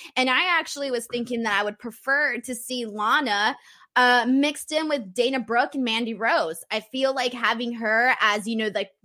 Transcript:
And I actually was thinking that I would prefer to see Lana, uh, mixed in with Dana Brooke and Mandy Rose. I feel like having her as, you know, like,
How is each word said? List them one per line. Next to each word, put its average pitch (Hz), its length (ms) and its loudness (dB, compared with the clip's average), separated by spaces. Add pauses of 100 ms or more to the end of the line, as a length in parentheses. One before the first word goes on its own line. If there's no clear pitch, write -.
(160)
And 262 140 2
I 339 280 2
actually 285 320 -4
was 240 160 -4
thinking 240 380 -4
that 208 160 2
I 208 40 2
would 208 140 -4
prefer 262 640 -2
to 247 160 -8
see 247 300 -6
Lana, 220 720 0 (380)
uh, 247 340 6
mixed 285 420 2
in 311 180 0
with 240 220 -2
Dana 254 280 0
Brooke 240 340 0
and 269 100 -2
Mandy 226 300 -2
Rose. 214 560 0
I 220 120 -2
feel 262 340 -2
like 254 180 -2
having 233 400 -2
her 233 480 2
as, 208 260 2
you 226 80 -2
know, 220 200 -2
like, 202 160 -4 (140)